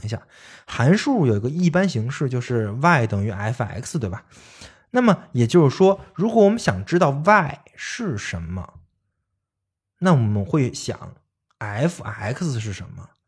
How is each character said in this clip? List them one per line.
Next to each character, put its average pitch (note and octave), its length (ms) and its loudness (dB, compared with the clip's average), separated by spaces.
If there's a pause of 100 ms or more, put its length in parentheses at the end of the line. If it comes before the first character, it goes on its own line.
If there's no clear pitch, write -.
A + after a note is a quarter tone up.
一 G#2 40 -10
下。 A2 180 -8 (400)
函 D3+ 320 2
数 A3+ 300 2
有 G#2 100 2
一 - 20 -2
个 A2+ 80 -2
一 E3+ 220 0
般 F#3 180 2
形 A#2 220 -2
式， C#3 180 -4
就 B2 140 -2
是 A2 300 -2
y C3+ 340 2
等 G2+ 180 -2
于 A2 60 -2
f(x)， G#2+ 720 -6
对 G#2 100 -4
吧？ - 160 -10 (680)
那 B3 100 2
么 A3+ 320 2
也 A#2+ 120 2
就 D3+ 240 6
是 - 60 0
说， F#3+ 280 4 (120)
如 G#3 160 -2
果 G#3+ 140 6
我 G3+ 40 6
们 A3+ 80 0
想 G2+ 260 -4
知 E3+ 140 -2
道 D#3+ 140 4
y E3 520 2 (120)
是 F3 420 -8
什 F2 240 -8
么， E2+ 380 -10 (1200)
那 F3+ 120 4
我 C#3 40 6
们 G#2 280 0
会 C3+ 260 0
想 - 440 -10 (420)
f(x)) A2+ 1040 -4
是 G#2+ 120 -6
什 F2+ 180 -12
么？ - 200 -18 (180)